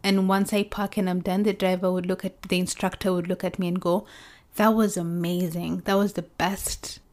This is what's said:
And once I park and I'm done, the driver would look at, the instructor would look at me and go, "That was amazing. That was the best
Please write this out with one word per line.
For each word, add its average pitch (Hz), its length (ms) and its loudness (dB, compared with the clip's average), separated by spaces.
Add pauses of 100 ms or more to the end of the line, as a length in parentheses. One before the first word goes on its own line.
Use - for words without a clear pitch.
And 190 260 4
once 196 240 2
I 202 120 2
park 202 320 -4
and 190 120 2
I'm 180 120 0
done, 190 220 0
the 208 100 2
driver 185 400 0
would 180 140 -2
look 185 180 -2
at, - 180 -10
the 180 160 0
instructor 185 540 -2
would 175 160 0
look 185 160 -4
at 175 140 -4
me 180 100 0
and 180 120 0
go, 175 260 0 (500)
"That 220 180 6
was 214 220 2
amazing. 170 880 -2
That 196 100 2
was 202 200 2
the 175 80 -4
best - 800 -4 (120)